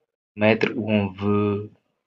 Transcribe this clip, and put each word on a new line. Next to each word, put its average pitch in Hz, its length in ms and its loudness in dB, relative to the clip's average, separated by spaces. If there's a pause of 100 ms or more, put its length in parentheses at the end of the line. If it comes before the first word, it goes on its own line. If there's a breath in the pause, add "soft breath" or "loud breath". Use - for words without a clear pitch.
(340)
mettre 107 420 2
où 107 140 -4
on 104 180 2
veut. 104 600 -2 (360)